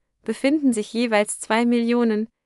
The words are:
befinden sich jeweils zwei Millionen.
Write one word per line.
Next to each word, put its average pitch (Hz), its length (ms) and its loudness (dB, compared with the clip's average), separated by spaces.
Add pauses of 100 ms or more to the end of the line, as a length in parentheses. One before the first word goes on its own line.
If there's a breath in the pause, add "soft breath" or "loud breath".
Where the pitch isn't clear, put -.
(220)
befinden 277 500 0
sich 214 220 -4
jeweils 220 440 0
zwei 226 280 0
Millionen. 233 640 0 (160)